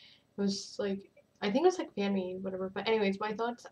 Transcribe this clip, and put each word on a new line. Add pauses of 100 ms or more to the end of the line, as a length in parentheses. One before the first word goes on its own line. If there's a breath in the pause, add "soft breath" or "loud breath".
(360 loud breath)
It
was,
like, (300)
I
think
it
was,
like,
fan
made,
whatever,
but
anyways,
my
thoughts